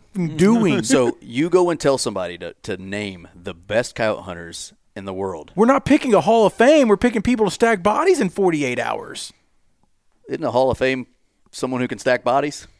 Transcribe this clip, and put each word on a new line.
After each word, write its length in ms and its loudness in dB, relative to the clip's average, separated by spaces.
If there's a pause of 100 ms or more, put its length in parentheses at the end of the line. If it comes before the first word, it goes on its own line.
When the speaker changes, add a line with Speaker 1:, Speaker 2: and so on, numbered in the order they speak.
(140)
Speaker 1:
fucking 240 -4
doing. 460 4
Speaker 2:
<laughs> 0 -
So 380 2
you 280 -2
go 200 4
and 100 -4
tell 180 2
somebody 400 -6
to, 160 -12 (100)
to 140 -8
name 560 -10
the 200 -14
best 420 -4
coyote 280 -2
hunters 500 -14 (220)
in 100 -12
the 80 -8
world. 420 -8
Speaker 1:
We're 100 4
not 200 2
picking 280 2
a 80 4
Hall 240 4
of 80 2
Fame. 340 4
We're 80 6
picking 260 0
people 240 0
to 60 -2
stack 320 0
bodies 380 2
in 80 0
forty-eight 500 -2
hours. 540 -8 (960)
Speaker 2:
Isn't 140 -6
a 80 -2
Hall 200 2
of 60 -2
Fame 300 -2 (440)
someone 300 -4
who 60 -2
can 120 -8
stack 240 0
bodies? 440 -2 (120)